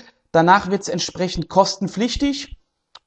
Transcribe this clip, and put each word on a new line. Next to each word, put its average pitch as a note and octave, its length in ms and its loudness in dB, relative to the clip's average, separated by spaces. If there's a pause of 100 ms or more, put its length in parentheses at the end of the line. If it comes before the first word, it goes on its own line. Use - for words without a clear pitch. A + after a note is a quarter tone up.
(320)
Danach F3+ 380 4
wird's F#3+ 180 -4
entsprechend - 600 -6
kostenpflichtig. A3+ 1120 -2 (480)